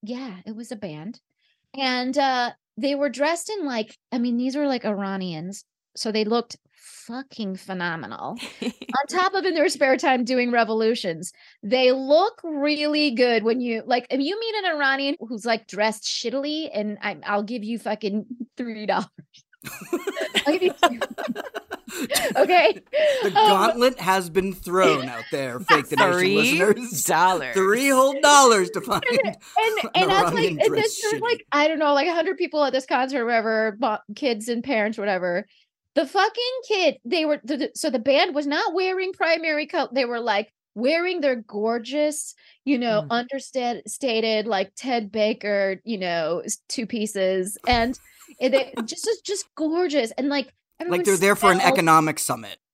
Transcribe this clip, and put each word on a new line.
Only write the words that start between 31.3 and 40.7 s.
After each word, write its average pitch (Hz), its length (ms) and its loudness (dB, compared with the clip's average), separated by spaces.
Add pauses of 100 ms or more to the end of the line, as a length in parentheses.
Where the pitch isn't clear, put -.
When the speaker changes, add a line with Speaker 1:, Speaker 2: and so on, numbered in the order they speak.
Speaker 1:
I 294 160 4
don't 320 100 -2
know, 294 160 4
like, 277 140 2
a 339 60 0
hundred 339 220 0
people 311 280 0
at 262 80 0
this 262 140 -2
concert 262 360 0
or - 40 0
whatever, 220 520 0
bo-, 220 200 0 (160)
kids 233 340 -2
and 240 140 -2
parents, 226 360 -2
whatever. 185 480 -2 (480)
The 311 120 2
fucking 466 600 0
kid, 370 380 2
they 311 180 0
were, 294 180 0
the, 262 140 -4
the, 269 180 -4
so - 140 -2
the 254 100 -2
band 277 360 2
was 285 120 -2
not 330 280 -2
wearing 370 400 -2
primary 320 520 0
color. 302 260 -2
They 262 120 0
were, 240 160 -4
like, 214 320 -2 (220)